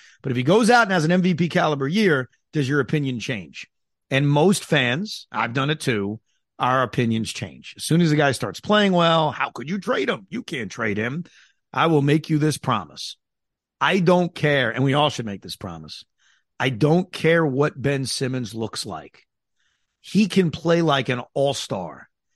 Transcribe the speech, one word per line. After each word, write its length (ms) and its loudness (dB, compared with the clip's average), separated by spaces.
But 100 -6
if 60 -2
he 60 0
goes 260 4
out 140 6
and 80 0
has 140 2
an 60 2
M 100 4
V 140 2
P 120 0
caliber 400 0
year, 420 2
does 160 0
your 120 2
opinion 400 -2
change? 480 -10
And 180 2
most 380 4
fans, 640 -2
I've 220 -4
done 160 -2
it 100 -4
too, 400 -4
our 240 2
opinions 480 -2
change. 460 -14
As 60 -12
soon 180 2
as 80 4
the 60 2
guy 160 4
starts 280 -6
playing 340 2
well, 380 2
"How 200 -6
could 180 -12
you 80 -6
trade 320 -2
him? 200 -6
You 140 -8
can't 280 -8
trade 260 -4
him." 280 -4
I 140 2
will 140 4
make 280 2
you 100 2
this 180 0
promise. 600 -6
I 200 2
don't 340 4
care, 380 2
and 140 -2
we 80 2
all 160 2
should 160 -6
make 160 -8
this 160 -16
promise. 480 -14
I 100 0
don't 420 2
care 340 2
what 360 -2
Ben 240 -2
Simmons 480 -6
looks 320 -8
like. 400 -14
He 280 2
can 240 2
play 300 0
like 280 2
an 120 -4
all-star. 760 -4